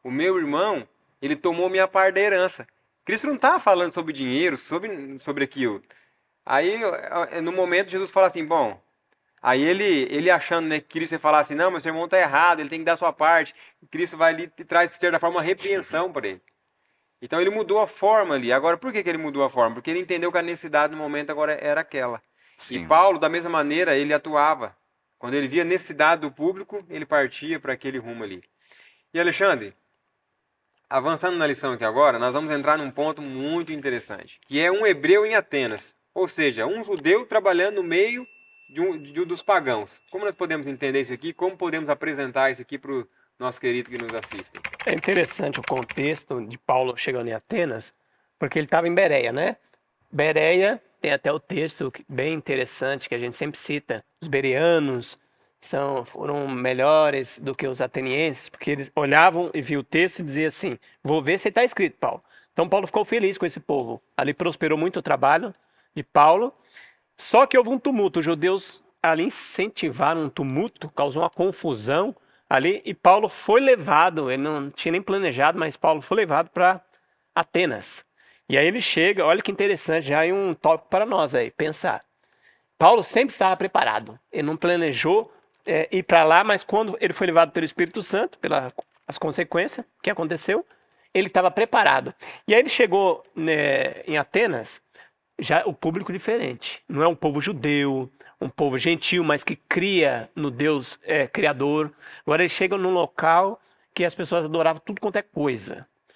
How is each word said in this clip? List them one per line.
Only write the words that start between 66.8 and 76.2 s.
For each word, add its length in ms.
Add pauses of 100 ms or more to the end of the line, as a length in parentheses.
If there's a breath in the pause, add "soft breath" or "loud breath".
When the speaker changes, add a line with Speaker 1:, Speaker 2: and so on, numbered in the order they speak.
Speaker 3:
Só 280
que 120
houve 120
um 100
tumulto. 400
Os 60
judeus 580 (180)
ali 220
incentivaram 1000
um 40
tumulto, 600
causou 340
uma 60
confusão 840 (340 soft breath)
ali, 360
e 80
Paulo 340
foi 320
levado, 720
ele 140
não 260
tinha 220
nem 100
planejado, 560
mas 180
Paulo 260
foi 160
levado 320